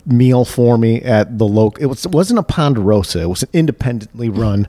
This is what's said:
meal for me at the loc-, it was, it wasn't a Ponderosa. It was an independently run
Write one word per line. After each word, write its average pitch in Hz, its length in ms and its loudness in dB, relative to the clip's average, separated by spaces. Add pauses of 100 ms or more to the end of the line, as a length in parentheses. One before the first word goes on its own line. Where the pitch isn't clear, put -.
meal 127 380 4
for 120 340 2
me 113 240 0
at 110 360 0
the 107 80 2
loc-, 107 340 2
it 147 60 -2
was, 127 180 -6
it 180 80 -8
wasn't 190 260 2
a 190 40 0
Ponderosa. 104 800 0
It 85 60 -2
was 185 140 -4
an 135 100 -8
independently 120 760 -4
run 101 400 -2